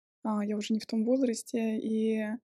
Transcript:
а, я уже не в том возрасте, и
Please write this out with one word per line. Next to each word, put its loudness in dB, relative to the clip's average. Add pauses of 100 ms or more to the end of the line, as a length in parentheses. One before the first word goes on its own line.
(240)
а, 0
я -2
уже -2
не 2
в -14
том 0
возрасте, 0
и 0 (200)